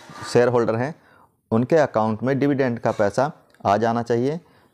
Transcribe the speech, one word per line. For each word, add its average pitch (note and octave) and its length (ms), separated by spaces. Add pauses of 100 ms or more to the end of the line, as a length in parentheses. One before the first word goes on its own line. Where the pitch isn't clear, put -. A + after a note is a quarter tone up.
(260)
शेयर A#2+ 240
होल्डर A#2 260
हैं C3 180 (580)
उनके B2 260
अकाउंट A2 460
में C3 160
डिविडेंड C3 400
का A#2 140
पैसा B2+ 380 (320)
आ G2+ 140
जाना A#2 260
चाहिए। B2+ 360 (340)